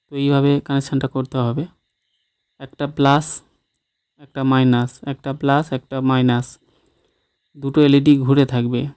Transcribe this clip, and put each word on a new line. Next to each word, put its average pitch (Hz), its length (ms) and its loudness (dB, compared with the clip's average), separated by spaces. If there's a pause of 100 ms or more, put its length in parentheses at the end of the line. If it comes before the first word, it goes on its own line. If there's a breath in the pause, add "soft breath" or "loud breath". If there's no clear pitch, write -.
তো - 160 -20
এইভাবে 139 340 2 (140)
কানেকশানটা 139 440 -2
করতে 131 300 -6
হবে, 123 260 -2 (960)
একটা 139 240 -10 (120)
প্লাস, 143 300 2 (920)
একটা 143 240 -12
মাইনাস, 127 460 2 (160)
একটা 139 280 -10
প্লাস, 143 380 0
একটা 135 300 -8
মাইনাস, 127 440 0 (1080)
দুটো 139 240 -4
এলইডি 143 380 6
ঘুরে 135 280 2
থাকবে। 120 340 -2 (160)